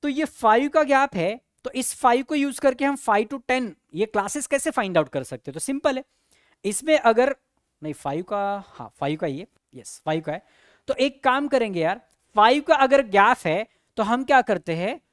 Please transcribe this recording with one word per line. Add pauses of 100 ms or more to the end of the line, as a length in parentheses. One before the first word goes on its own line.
तो
ये
फ़ाइव
का
गैप
है, (260)
तो
इस
फ़ाइव
को
यूज़
करके
हम
फ़ाइव
to
टेन (200)
ये
क्लासेस
कैसे
फाइंड
आउट
कर
सकते
हैं?
तो
सिंपल
है, (640)
इसमें
अगर (460)
नहीं
फ़ाइव
का,
हाँ (100)
फ़ाइव
का
ही
है, (280)
यस
फ़ाइव
का
है। (460)
तो
एक
काम
करेंगे
यार, (340)
फ़ाइव
का
अगर
गैप
है (320)
तो
हम
क्या
करते
हैं (140)